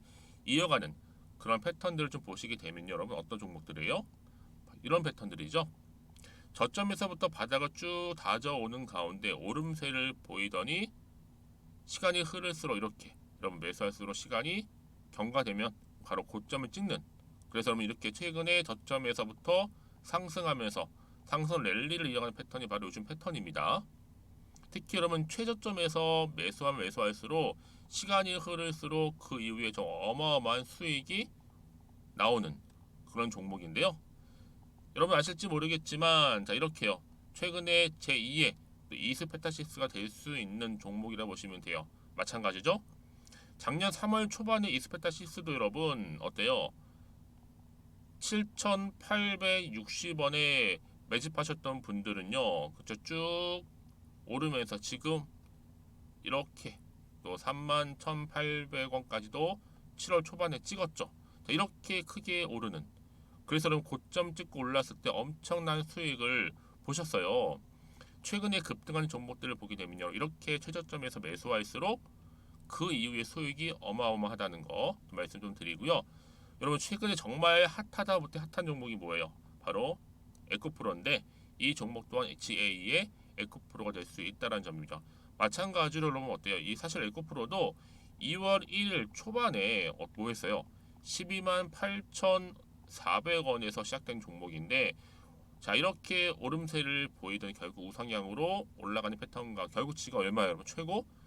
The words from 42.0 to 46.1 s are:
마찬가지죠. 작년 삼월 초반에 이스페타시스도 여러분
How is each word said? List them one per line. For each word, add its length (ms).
마찬가지죠. 640
작년 340
삼월 360
초반에 400
이스페타시스도 840
여러분 640